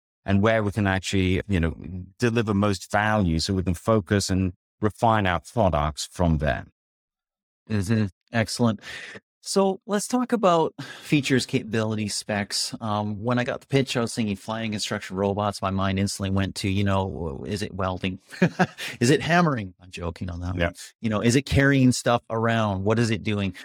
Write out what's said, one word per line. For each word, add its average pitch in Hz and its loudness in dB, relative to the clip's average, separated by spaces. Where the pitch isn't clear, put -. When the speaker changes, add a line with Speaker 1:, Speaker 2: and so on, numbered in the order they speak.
Speaker 1:
and 98 2
where 113 4
we 101 -2
can 104 0
actually, 95 0
you 95 0
know, 82 -2
deliver 113 2
most 101 0
value 104 2
so 98 -2
we 92 0
can 90 -2
focus 107 0
and 92 0
refine 107 2
our 87 2
products 78 0
from 82 2
there. 69 -2
Speaker 2:
Mm-hmm. 107 0
Excellent. 113 0
So 196 2
let's 202 -2
talk 247 -2
about 180 2
features, - 0
capabilities, 110 -2
specs. - -4
Um, 104 -4
when 123 0
I 123 0
got - -6
the - -20
pitch, 135 0
I 127 0
was 117 -2
thinking 107 -2
flying 110 -6
construction 101 -6
robots. 101 0
My 98 -2
mind 95 0
instantly 101 -2
went 95 0
to, 104 -2
you 98 2
know, 95 -2
is 95 -6
it - -8
welding? 92 -4
<laughs> - -2
Is 120 6
it 147 4
hammering? 143 0
I'm 90 -20
joking 87 -6
on 85 -8
that 90 -4
Speaker 3:
Yeah. 87 2
Speaker 2:
one. - -8
You 113 -2
know, 104 0
is 117 4
it 143 4
carrying 135 4
stuff 120 0
around? 110 0
What 110 2
is 117 2
it 107 -2
doing? 101 -2